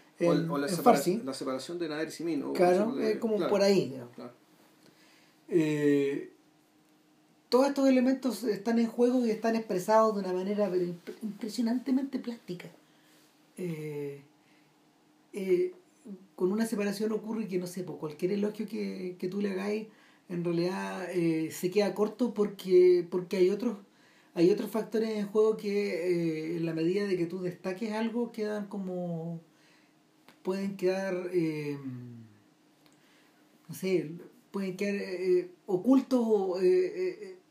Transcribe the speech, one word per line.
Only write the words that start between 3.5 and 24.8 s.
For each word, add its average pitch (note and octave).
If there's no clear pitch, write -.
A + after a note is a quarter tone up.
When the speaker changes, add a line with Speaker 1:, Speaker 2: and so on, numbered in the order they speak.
Speaker 2:
ahí, F#3
digamos. B2
Speaker 1:
Claro. B2
Speaker 2:
Eh, D3
todos C4+
estos C#4
elementos B3+
están A3+
en A#3
juego B3
y A3
están A3+
expresados A3
de G3+
una F#3
manera G3
pero F3+
impre-, F3
impresionantemente B3
plástica. F3+
Eh, D3+
eh, F3+
con F#3
una A3
separación G3+
ocurre G#3+
que, F3+
no F3+
sé, F3+
po, D3+
cualquier E3
elogio G#3
que, F#3+
que F#3
tú G3+
le G3+
hagáis, G#3
en F3
realidad, F#3
eh, D#3+
se F3
queda G3+
corto A3
porque, F3+
porque F#3
hay F#3
otros, G#3
hay F3
otros G#3
factores A3